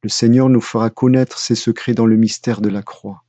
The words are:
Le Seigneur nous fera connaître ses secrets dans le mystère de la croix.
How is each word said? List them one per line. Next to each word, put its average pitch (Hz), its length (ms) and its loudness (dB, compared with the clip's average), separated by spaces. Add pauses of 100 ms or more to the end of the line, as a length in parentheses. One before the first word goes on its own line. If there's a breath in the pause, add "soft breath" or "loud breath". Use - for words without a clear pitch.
Le 110 60 -6
Seigneur 123 400 4
nous 123 100 4
fera 113 300 -2
connaître 127 500 0
ses - 160 -2
secrets 117 380 -4
dans 113 120 0
le 110 120 4
mystère 110 420 -2
de 104 80 -2
la 101 140 -4
croix. - 480 -18